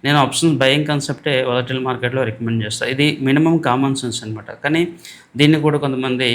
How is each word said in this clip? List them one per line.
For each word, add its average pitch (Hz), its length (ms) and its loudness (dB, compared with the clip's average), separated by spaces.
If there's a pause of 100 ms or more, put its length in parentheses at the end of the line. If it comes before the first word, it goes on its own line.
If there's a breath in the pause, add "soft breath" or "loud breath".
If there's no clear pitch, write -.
నేను 143 140 2
ఆప్షన్ 143 400 2
బయింగ్ 139 280 2
కాన్సెప్టే 139 580 -2
వాలటైల్ 127 360 -2
మార్కెట్లో 127 440 -2
రికమెండ్ 113 400 -2
చేస్తాను. 117 280 -4
ఇది 143 300 0
మినిమం 156 360 2
కామన్ 135 380 0
సెన్స్ 120 280 -6
అనమాట. 107 280 -10 (120)
కానీ 160 240 0 (500 loud breath)
దీన్ని 147 220 6
కూడా 147 180 2
కొంతమంది 131 580 -2